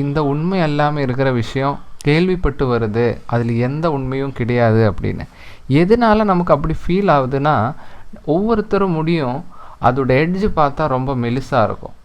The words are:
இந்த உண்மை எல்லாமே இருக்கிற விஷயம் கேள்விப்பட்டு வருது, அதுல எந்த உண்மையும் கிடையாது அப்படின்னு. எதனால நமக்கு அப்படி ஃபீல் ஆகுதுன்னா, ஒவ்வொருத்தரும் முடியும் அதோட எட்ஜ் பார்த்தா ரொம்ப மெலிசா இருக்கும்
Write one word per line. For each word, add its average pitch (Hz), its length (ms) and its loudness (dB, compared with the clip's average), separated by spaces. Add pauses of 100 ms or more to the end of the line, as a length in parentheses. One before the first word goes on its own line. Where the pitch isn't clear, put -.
இந்த 143 240 -2
உண்மை 160 340 0
எல்லாமே 147 420 0
இருக்கிற 131 300 0
விஷயம் 131 440 -2 (300)
கேள்விப்பட்டு 160 600 2
வருது, 117 380 0 (240)
அதுல 117 300 0 (100)
எந்த 151 240 -4
உண்மையும் 135 480 -4
கிடையாது 117 480 2
அப்படின்னு. 98 380 -4 (560)
எதனால 220 500 4
நமக்கு 175 240 4
அப்படி 151 240 -2
ஃபீல் 185 360 2
ஆகுதுன்னா, 139 400 0 (800)
ஒவ்வொருத்தரும் 202 680 0
முடியும் 156 380 0 (440)
அதோட 127 280 2 (140)
எட்ஜ் 190 240 0 (100)
பார்த்தா 151 380 0
ரொம்ப 131 200 -2
மெலிசா 123 520 -2
இருக்கும் - 380 -10